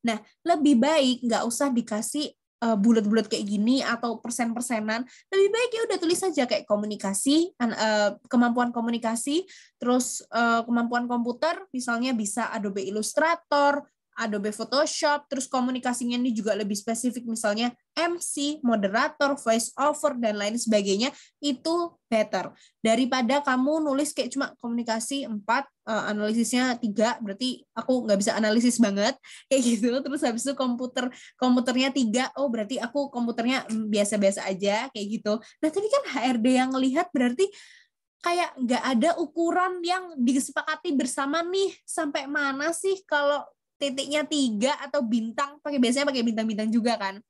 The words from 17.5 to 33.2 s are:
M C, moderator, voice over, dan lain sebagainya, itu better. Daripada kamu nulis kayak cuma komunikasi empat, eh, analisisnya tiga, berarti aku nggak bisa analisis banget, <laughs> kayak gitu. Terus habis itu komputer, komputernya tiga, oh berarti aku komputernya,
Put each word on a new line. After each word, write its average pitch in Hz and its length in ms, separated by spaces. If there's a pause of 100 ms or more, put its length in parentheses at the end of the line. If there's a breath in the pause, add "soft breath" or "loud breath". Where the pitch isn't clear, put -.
M 339 240
C, 294 400
moderator, 247 720
voice 226 400
over, 294 400
dan 220 240
lain 208 160
sebagainya, 214 560 (320 loud breath)
itu 330 480 (160)
better. 214 480 (240 soft breath)
Daripada 254 640
kamu 285 400
nulis 294 320
kayak 240 160
cuma 269 320
komunikasi 233 640
empat, 226 400 (240)
eh, 214 140 (100)
analisisnya 233 640
tiga, 220 400
berarti 240 560
aku 240 320
nggak 202 160
bisa 214 160
analisis 226 400
banget, 208 400 (140)
<laughs> - 180
kayak 269 160
gitu. 233 320
Terus 285 240
habis 240 240
itu 277 80
komputer, 254 560 (240 loud breath)
komputernya 254 560
tiga, 247 480
oh 277 80
berarti 226 320
aku 254 320
komputernya, 233 560